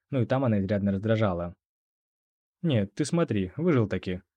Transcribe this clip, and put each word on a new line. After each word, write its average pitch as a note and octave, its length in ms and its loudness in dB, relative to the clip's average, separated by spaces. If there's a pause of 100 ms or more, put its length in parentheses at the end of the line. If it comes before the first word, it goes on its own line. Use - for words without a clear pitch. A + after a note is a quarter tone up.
Ну C3+ 120 0
и A2 40 0
там C3 200 0
она G#2+ 140 2
изрядно G2 320 0
раздражала. G2 640 0 (1080)
"Нет, A2+ 320 0
ты D3+ 100 -2
смотри, A2 500 0
выжил C#3+ 320 2
таки". F#2 360 -4 (140)